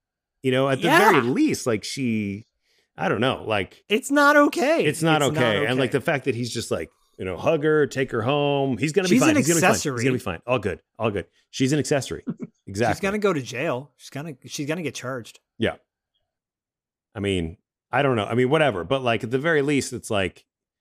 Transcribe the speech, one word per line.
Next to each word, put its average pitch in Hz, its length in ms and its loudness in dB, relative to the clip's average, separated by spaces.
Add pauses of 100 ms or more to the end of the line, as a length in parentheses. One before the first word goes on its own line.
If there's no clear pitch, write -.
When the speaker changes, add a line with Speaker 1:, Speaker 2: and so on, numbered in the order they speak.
(420)
Speaker 1:
you 131 100 0
know, 135 160 2
at 135 140 0
the - 60 0
Speaker 2:
Yeah. 359 240 6
Speaker 1:
very 143 100 4
least, 180 440 0
like, 110 180 0
she, 110 640 -4 (500)
I 165 120 -4
don't 110 120 0
know, 120 260 0
like, 101 420 -4
Speaker 2:
It's 214 220 -2
not 285 260 6
okay. 294 480 4
Speaker 1:
it's 151 180 0
not 156 200 4
Speaker 2:
It's 139 120 2
not 120 80 0
Speaker 1:
okay. 107 240 2
And, 127 120 0
like, 131 120 0
Speaker 2:
okay. 139 80 0
Speaker 1:
the 117 60 -4
fact 147 220 -2
that 127 80 0
he's 117 180 -6
just 117 180 -8
like, 85 200 -4 (280)
you 104 60 -8
know, 90 120 -4
hug 147 280 0
her, 151 220 2
take 131 260 -4
her 117 100 -2
home. 139 560 0
He's 151 140 -2
gonna 185 160 0
be 185 80 4
Speaker 2:
She's 262 60 4
Speaker 1:
fine. 311 80 6
Speaker 2:
an 302 60 2
Speaker 1:
He's 185 120 2
gonna 170 100 2
be 151 40 2
fine. 180 80 4
Speaker 2:
accessory. 131 300 -2
Speaker 1:
He's 113 40 -2
gonna 131 100 4
be 123 40 -2
fine. 87 280 -6
All 127 120 0
good. 95 220 -4 (180)
All 110 120 0
good. 98 160 -6 (240)
She's 135 220 0
an 151 60 2
accessory. 135 480 -2
Speaker 2:
<laughs> - 80 -8 (340)
Speaker 1:
Exactly. 104 260 -2
Speaker 2:
She's - 60 -6
gonna 202 180 -2
go 202 140 2
to 147 80 -2
jail. 127 560 -6
She's - 140 -20
gonna, 147 240 -12 (120)
she's 139 200 -8
gonna 160 160 -4
get 131 140 -4
charged. 127 420 -10 (180)
Speaker 1:
Yeah. 90 200 -2 (1400)
I 107 60 -10
mean, 92 380 -2 (340)
I 131 100 2
don't 135 140 2
know. 104 80 0
I 110 100 -4
mean, 127 160 2
whatever. 139 320 2
But, 131 220 -2
like, 117 180 0
at 113 80 -8
the 131 80 -2
very 151 240 0
least, 135 300 -2
it's 113 180 -12
like, 95 340 -2 (360)